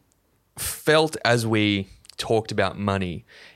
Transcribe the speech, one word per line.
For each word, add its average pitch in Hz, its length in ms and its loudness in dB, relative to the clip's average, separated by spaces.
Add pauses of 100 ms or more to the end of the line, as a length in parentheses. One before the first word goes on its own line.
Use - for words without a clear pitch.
(580)
felt 156 680 0
as 117 220 2
we 104 420 2 (280)
talked - 340 -2
about 101 280 -2
money 98 460 -2 (320)